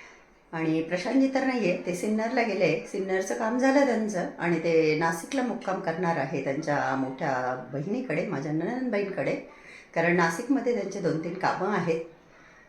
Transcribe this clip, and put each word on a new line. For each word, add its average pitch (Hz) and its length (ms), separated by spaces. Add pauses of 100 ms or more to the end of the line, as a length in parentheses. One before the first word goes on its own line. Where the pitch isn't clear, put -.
(520)
आणि 160 300
प्रशांतजी 240 520
तर 262 100
नाही 240 260
आहे, 180 160
ते 175 80
सिन्नरला 220 480
गेले. 185 500
सिन्नरचं 190 420
काम 233 240
झालं 269 280
त्यांचं 214 400 (120)
आणि 170 200
ते 160 400
नाशिकला 170 440
मुक्काम 196 380
करणार 170 360
आहे 139 280
त्यांच्या 135 520
मोठ्या 131 760
बहिणीकडे, 160 540
माझ्या 147 260
नणंदबाईंकडे, 202 840 (600)
कारण 175 220
नाशिकमध्ये 233 580
त्यांचे 196 260
दोन 160 240
तीन 170 100
कामं 185 400
आहेत. 165 260 (680)